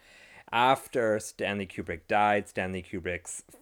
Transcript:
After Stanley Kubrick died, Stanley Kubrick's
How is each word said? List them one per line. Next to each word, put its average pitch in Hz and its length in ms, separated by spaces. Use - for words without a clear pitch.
After 120 680
Stanley 101 460
Kubrick 87 420
died, 104 420
Stanley 92 340
Kubrick's 87 600